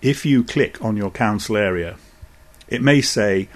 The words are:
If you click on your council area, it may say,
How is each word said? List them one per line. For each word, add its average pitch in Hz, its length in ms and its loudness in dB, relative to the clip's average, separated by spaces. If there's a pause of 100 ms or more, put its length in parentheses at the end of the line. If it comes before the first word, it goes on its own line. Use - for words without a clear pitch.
If 139 260 0
you 135 160 4
click - 420 -2
on 110 120 -2
your 101 140 -4
council 104 460 -2
area, 90 400 -2 (720)
it 120 140 -4
may 143 180 4
say, 101 560 0